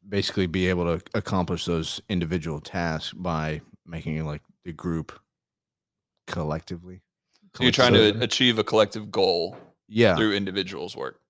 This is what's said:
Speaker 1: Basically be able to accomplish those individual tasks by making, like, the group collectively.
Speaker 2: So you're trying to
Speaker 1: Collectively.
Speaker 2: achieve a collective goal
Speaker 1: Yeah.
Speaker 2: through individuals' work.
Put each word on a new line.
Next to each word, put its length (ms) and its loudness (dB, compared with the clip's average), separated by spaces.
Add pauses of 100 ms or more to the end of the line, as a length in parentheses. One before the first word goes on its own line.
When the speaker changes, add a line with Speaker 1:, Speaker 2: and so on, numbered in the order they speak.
Speaker 1:
Basically 380 0
be 220 0
able 160 2 (140)
to 60 -10 (100)
accomplish 500 -2
those 440 -2
individual 520 -4
tasks 520 -6
by 480 -4 (240)
making, 400 -6
like, 180 -8 (220)
the 80 -12
group 460 -6 (1080)
collectively. 760 -8 (540)
Speaker 2:
So 80 -2
you're 80 6
trying 220 6
to 40 8
Speaker 1:
Collectively. 260 4
Speaker 2:
achieve 340 2
a 60 2
collective 460 2
goal 460 0 (320)
Speaker 1:
Yeah. 280 6
Speaker 2:
through 180 2
individuals' 640 -4
work. 340 -10